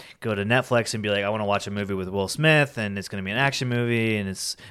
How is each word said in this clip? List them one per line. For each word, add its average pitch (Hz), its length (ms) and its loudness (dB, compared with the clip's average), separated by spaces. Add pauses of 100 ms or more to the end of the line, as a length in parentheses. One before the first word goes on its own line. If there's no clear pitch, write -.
(200)
go 110 140 -2
to 101 100 -2
Netflix 120 480 2
and 107 100 -4
be 104 60 -2
like, 101 160 2
'I 101 60 0
wanna 107 160 -2
watch 101 200 2
a 101 40 -6
movie 101 240 -4
with 92 160 -4
Will 98 180 0
Smith, 151 480 4
and 101 220 -4
it's 95 100 -8
gonna 98 140 -6
be 95 80 -4
an 110 80 -2
action 139 280 0
movie, 117 520 0
and 98 100 -4
it's, - 300 -8 (120)